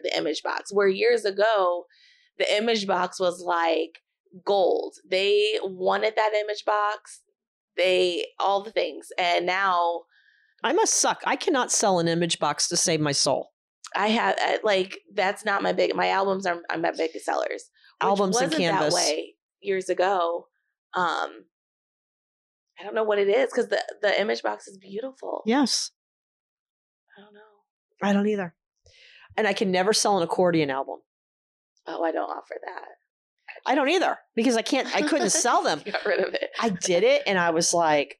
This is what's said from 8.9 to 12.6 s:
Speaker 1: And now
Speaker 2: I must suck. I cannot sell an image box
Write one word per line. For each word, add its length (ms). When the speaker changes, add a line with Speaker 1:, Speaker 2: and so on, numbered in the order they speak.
Speaker 1:
And 280
now 560
Speaker 2:
I 100
must 220
suck. 320
I 100
cannot 360
sell 260
an 100
image 300
box 300